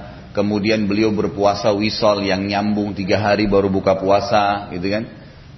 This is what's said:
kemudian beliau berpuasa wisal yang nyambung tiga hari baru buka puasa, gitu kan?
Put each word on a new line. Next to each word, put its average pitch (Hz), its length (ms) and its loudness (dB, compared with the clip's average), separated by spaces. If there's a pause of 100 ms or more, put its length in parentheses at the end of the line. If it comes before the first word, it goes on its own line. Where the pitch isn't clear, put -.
(340)
kemudian 104 560 0
beliau 107 240 2
berpuasa 101 560 0
wisal 104 560 0
yang 95 160 0
nyambung 104 560 -2
tiga 98 240 0
hari 104 240 2
baru 98 240 2
buka 95 280 2
puasa, 101 760 0
gitu 90 160 -4
kan? 110 140 -2 (540)